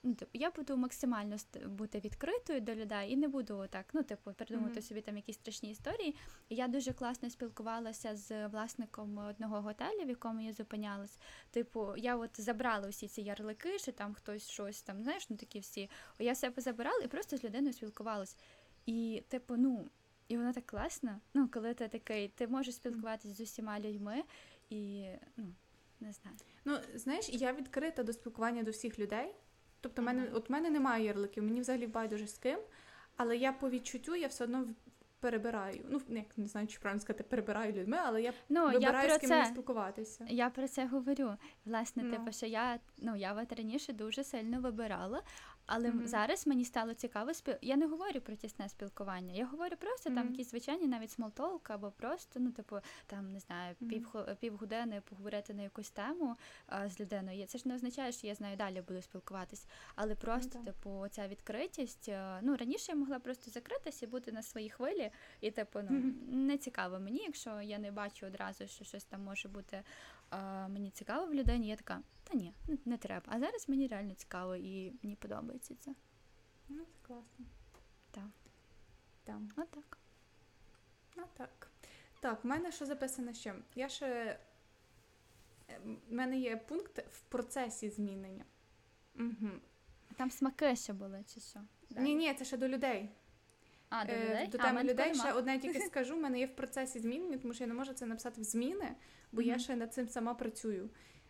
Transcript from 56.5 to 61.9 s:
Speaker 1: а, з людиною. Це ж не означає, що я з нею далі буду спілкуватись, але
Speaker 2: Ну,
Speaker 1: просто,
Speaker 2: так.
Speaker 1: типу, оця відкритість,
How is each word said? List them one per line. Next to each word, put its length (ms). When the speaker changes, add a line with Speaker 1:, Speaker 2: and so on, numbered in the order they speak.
Speaker 1:
а, 220
з 100
людиною. 460
Це 120
ж 100
не 80
означає, 360
що 160
я 80
з 40
нею 180
далі 300
буду 140
спілкуватись, 640
але 140
Speaker 2:
Ну, 60
Speaker 1:
просто, 380
Speaker 2:
так. 120
Speaker 1:
типу, 260
оця 360
відкритість, 800